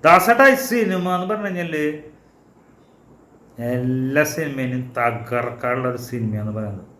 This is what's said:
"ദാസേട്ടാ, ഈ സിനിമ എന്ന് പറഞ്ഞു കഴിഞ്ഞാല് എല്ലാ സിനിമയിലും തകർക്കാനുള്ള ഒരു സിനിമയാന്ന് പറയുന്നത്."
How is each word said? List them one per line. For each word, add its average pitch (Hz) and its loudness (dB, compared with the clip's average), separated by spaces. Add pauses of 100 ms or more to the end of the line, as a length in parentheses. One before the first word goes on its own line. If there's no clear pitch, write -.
"ദാസേട്ടാ, 226 8
ഈ 262 8
സിനിമ 190 0
എന്ന് 180 -2
പറഞ്ഞു 208 -4
കഴിഞ്ഞാല് 156 -4 (1600)
എല്ലാ 127 0
സിനിമയിലും 131 -6
തകർക്കാനുള്ള 120 -4
ഒരു 123 -4
സിനിമയാന്ന് 107 -6
പറയുന്നത്." 104 -8 (160)